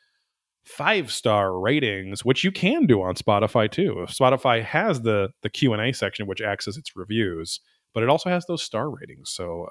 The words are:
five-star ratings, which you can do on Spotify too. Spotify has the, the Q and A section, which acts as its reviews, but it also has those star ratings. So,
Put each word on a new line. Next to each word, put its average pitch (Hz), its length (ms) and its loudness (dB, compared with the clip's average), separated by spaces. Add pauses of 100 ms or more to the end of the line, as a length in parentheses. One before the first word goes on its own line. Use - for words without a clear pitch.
(640)
five-star 110 960 0
ratings, 101 640 -2
which - 200 2
you 185 80 2
can 247 340 2
do 113 160 6
on 92 140 -2
Spotify 107 540 2
too. 107 380 -2
Spotify 127 560 2
has 156 380 0
the, 104 280 2 (120)
the - 80 -6
Q 123 240 2
and 107 80 0
A 123 120 0
section, 104 340 -4
which 98 140 -6
acts 101 260 -2
as 110 100 -8
its - 180 -16
reviews, 95 640 -4 (340)
but 113 100 0
it 120 60 4
also 156 200 2
has 175 160 -2
those 165 160 -4
star 117 280 -4
ratings. 135 400 -14
So, 85 420 -8